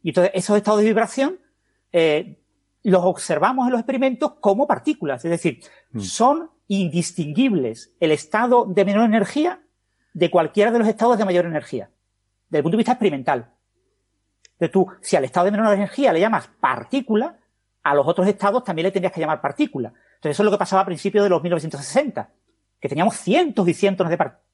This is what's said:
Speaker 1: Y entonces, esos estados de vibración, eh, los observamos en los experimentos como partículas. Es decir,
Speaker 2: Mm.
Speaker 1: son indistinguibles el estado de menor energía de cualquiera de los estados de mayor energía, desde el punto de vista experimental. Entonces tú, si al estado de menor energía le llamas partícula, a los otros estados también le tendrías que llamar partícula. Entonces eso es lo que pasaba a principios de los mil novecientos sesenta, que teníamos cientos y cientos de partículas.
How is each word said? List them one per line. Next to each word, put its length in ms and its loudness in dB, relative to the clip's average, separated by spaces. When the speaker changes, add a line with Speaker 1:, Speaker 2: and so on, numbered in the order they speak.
Speaker 1:
Y 60 -2
entonces, 260 2
esos 200 0
estados 260 2
de 40 4
vibración, 540 0
eh, 480 0
los 200 2
observamos 600 0
en 60 0
los 80 0
experimentos 600 -2
como 280 2
partículas. 580 -4
Es 60 -2
decir, 300 -2
Speaker 2:
Mm. 80 -8
Speaker 1:
son 500 0
indistinguibles 1300 -2
el 120 2
estado 540 2
de 200 2
menor 200 2
energía 580 0
de 160 0
cualquiera 420 2
de 60 0
los 100 2
estados 300 2
de 80 0
mayor 200 2
energía, 440 -8
desde 120 0
el 40 0
punto 140 0
de 40 2
vista 100 0
experimental. 580 -2
Entonces 200 -4
tú, 160 2
si 140 -2
al 80 2
estado 220 0
de 60 0
menor 220 2
energía 400 0
le 60 2
llamas 280 0
partícula, 760 -2
a 140 0
los 120 2
otros 200 0
estados 360 0
también 220 -4
le 60 0
tendrías 200 -2
que 100 -8
llamar 200 -4
partícula. 480 -4
Entonces 460 -8
eso 80 2
es 20 4
lo 60 4
que 80 2
pasaba 240 2
a 20 0
principios 380 0
de 60 2
los 120 2
mil 80 -4
novecientos 340 -4
sesenta, 460 -4
que 80 -8
teníamos 280 0
cientos 520 0
y 60 2
cientos 360 0
de 80 -2
partículas. 360 -4